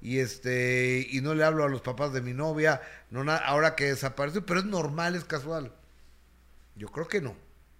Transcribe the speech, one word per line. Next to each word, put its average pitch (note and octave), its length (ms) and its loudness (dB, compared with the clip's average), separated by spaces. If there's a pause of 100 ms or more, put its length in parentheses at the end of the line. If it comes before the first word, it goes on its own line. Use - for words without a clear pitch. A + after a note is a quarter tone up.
y B2 160 0
este, B2+ 920 2
y C3+ 100 0
no D3+ 140 0
le D#3 100 4
hablo D#3 200 4
a C#3+ 40 4
los C3+ 120 -2
papás C3+ 320 -4
de C3 80 -2
mi B2 120 -6
novia, D3+ 480 2 (300)
no B2 140 -6
na-, D#3 120 2
ahora D#3 400 4
que C#3+ 80 0
desapareció, C#3 600 -2
pero F3+ 160 0
es G3 60 -4
normal, E3+ 480 -2
es F3 100 -6
casual. D3 480 -6 (1040)
Yo G#2 120 -12
creo - 180 -6
que G#3 140 0
no. B2+ 160 -6 (440)